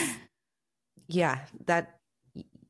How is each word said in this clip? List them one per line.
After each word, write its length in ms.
yeah, 320
that, 340
y-, 100